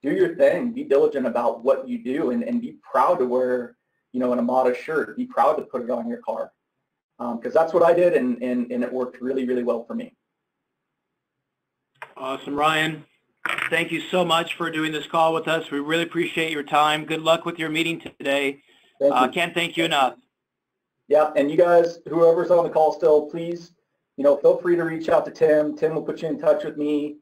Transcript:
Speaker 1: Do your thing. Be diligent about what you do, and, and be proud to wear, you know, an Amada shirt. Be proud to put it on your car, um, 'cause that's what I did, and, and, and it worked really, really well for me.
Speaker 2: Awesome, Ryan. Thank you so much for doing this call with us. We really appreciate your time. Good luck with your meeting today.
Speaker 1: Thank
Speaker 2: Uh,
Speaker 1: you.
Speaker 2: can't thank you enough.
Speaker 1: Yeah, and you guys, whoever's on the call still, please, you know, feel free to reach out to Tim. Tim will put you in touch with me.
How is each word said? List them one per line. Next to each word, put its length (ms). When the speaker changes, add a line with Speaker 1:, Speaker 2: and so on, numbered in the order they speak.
Speaker 1:
Do 80
your 240
thing. 360
Be 120
diligent 420
about 380
what 240
you 160
do, 260
and, 140
and 180
be 220
proud 360
to 60
wear, 520
you 80
know, 140
an 60
Amada 360
shirt. 420
Be 80
proud 280
to 100
put 180
it 80
on 180
your 120
car, 320
um, 240
'cause 120
that's 200
what 80
I 120
did, 200
and, 300
and, 280
and 120
it 100
worked 260
really, 280
really 160
well 200
for 120
me. 200
Speaker 2:
Awesome, 400
Ryan. 480
Thank 200
you 80
so 240
much 340
for 120
doing 220
this 160
call 260
with 140
us. 240
We 80
really 240
appreciate 480
your 100
time. 440
Good 160
luck 240
with 120
your 120
meeting 300
today. 640
Speaker 1:
Thank 120
Speaker 2:
Uh, 140
Speaker 1:
you. 60
Speaker 2:
can't 240
thank 200
you 100
enough. 320
Speaker 1:
Yeah, 280
and 140
you 80
guys, 500
whoever's 440
on 120
the 60
call 240
still, 340
please, 440
you 60
know, 140
feel 200
free 180
to 80
reach 260
out 160
to 60
Tim. 440
Tim 200
will 60
put 200
you 60
in 120
touch 240
with 140
me. 440